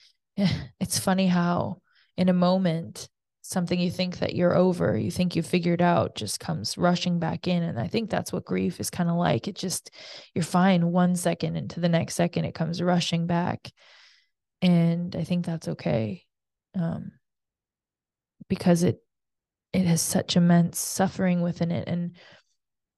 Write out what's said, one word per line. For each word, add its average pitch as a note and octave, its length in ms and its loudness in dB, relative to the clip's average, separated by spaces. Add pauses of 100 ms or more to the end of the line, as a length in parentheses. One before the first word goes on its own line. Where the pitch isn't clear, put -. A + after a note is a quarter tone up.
(380)
<laughs> - 420 -2
it's - 200 -4
funny F#3+ 280 2
how F3+ 540 0 (340)
in F#3 140 2
a F3+ 40 4
moment, F3+ 760 0 (320)
something F3+ 380 -2
you F3 120 0
think F3+ 280 -4
that - 160 -4
you're F3 200 4
over, F3 420 2
you A2 140 -2
think F3+ 240 -2
you F#3 60 2
figured E3+ 400 0
out, E3+ 340 2
just - 240 -8
comes - 380 -6
rushing F3 420 2
back E3+ 280 -4
in. F3 160 0
And E3 160 -4
I E3+ 80 -4
think A3 220 -2
that's - 240 -4
what F3 100 -6
grief F#3 360 -4
is - 100 -6
kinda E3+ 240 -2
like. E3+ 340 0
It G3+ 80 -8
just, - 360 -8 (420)
you're E3+ 100 -2
fine F3 480 4
one F3+ 240 4
second, E3 400 -4
and E3 160 -6
to - 80 -10
the E3+ 100 0
next E3+ 260 0
second, E3+ 300 0
it - 100 -8
comes E3+ 260 -4
rushing E3+ 440 0
back. F3 460 -2 (880)
And F3 540 2
I E3 80 -2
think F3 220 -2
that's E3 220 -6
okay, D#3+ 580 -4 (500)
um, E3+ 360 -4 (1400)
because F3 340 2
it, - 140 2 (760)
it F#3 140 2
has E3 160 2
such - 340 -2
immense F3 440 4
suffering F#3 640 0
within E3+ 300 -2
it. - 160 -4
And F3 300 -4 (800)